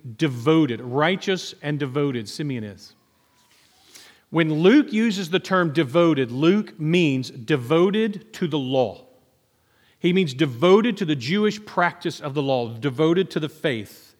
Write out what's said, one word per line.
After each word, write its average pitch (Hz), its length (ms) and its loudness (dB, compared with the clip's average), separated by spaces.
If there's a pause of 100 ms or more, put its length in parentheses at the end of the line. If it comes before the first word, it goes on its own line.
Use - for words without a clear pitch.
(160)
devoted, 135 640 2
righteous 170 840 -2
and 147 160 -4
devoted, 135 500 -4
Simeon 131 360 -6
is. 98 300 -18 (1400)
When 160 220 0
Luke 190 400 4
uses 208 380 -2
the 185 80 0
term 180 340 0
devoted, 139 600 2
Luke 170 480 0
means 151 500 0
devoted 170 1040 0
to 180 140 -4
the 151 100 -2
law. 127 480 -2 (920)
He 175 120 0
means 175 220 0
devoted 170 640 2
to 202 80 -4
the 151 120 -2
Jewish 208 480 -2
practice - 560 -4
of 143 140 -10
the 147 80 -2
law, 123 320 -2
devoted 156 560 0
to - 100 -4
the 147 80 -6
faith. - 720 -8